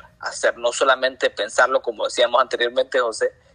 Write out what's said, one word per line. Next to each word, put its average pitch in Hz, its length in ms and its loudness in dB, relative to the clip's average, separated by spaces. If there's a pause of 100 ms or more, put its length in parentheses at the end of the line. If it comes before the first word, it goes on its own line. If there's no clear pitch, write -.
(200)
hacer, 113 380 -4
no 120 140 -2
solamente 131 580 0
pensarlo, - 520 0
como 110 240 -4
decíamos - 360 2
anteriormente, 127 580 -2
José, 117 320 -2 (240)